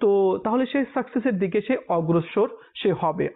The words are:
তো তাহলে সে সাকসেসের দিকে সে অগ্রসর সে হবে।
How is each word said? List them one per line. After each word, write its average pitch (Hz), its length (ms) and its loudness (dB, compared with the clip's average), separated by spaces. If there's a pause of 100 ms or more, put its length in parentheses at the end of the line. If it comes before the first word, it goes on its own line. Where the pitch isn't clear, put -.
তো 208 100 4 (340)
তাহলে 247 220 0
সে 277 140 -2 (140)
সাকসেসের 247 440 -2
দিকে 190 220 0
সে 254 140 -2 (140)
অগ্রসর 170 600 0 (260)
সে - 180 0
হবে। 160 320 -2 (120)